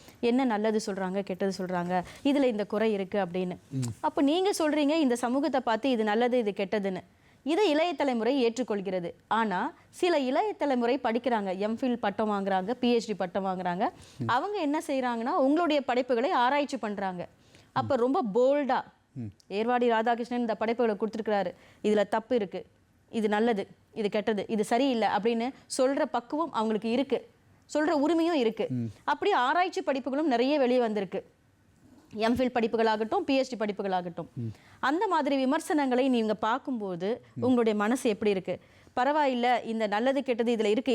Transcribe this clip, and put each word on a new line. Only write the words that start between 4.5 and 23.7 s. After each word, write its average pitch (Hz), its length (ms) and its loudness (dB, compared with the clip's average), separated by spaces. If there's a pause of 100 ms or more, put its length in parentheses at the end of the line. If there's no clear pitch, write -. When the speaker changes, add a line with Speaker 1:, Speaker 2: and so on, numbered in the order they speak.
Speaker 1:
சொல்றீங்க, 302 360 2 (100)
இந்த 240 180 2
சமூகத்தை 269 460 0
பார்த்து 233 260 0
இது 220 160 2
நல்லது, 240 320 2
இது 202 160 -2
கெட்டதுன்னு. 196 440 -2 (420)
இதை 339 260 2
இளைய 330 260 2
தலைமுறை 247 340 0 (140)
ஏற்றுக்கொள்கிறது. 190 640 -4 (300)
ஆனா, 196 200 0 (400)
சில 359 140 2 (160)
இளைய 349 180 0 (140)
தலைமுறை 247 420 2
படிக்கிறாங்க, 226 460 0 (160)
எம் 220 140 -2
ஃபில் 247 220 0
பட்டம் 214 300 0
வாங்குறாங்க, 196 480 0
பி 247 140 2
ஹெச் 220 160 0
டி 202 120 -4
பட்டம் 190 260 -4
வாங்குறாங்க. 180 360 -2 (400)
Speaker 2:
ம். 113 120 -2
Speaker 1:
அவங்க 403 300 -2
என்ன 285 120 0 (100)
செய்றாங்கன்னா, 254 480 -2 (100)
உங்களுடைய 302 440 2
படைப்புகளை 247 420 0 (120)
ஆராய்ச்சி 277 420 0
பண்றாங்க. 190 380 -6 (560)
அப்ப 269 220 0
ரொம்ப 269 160 2 (180)
போல்டா, 262 420 4 (420)
Speaker 2:
ம். 110 120 -8 (260)
Speaker 1:
ஏர்வாடி 240 320 2
ராதாகிருஷ்ணன் 233 540 0
இந்த 220 160 -2
படைப்புகளை 226 400 0
கொடுத்துருக்கிறாரு, 208 500 -2 (360)
இதுல 208 160 4 (120)
தப்பு 220 240 -2
இருக்கு, 190 220 -6 (520)
இது 214 220 0
நல்லது, 226 300 2 (360)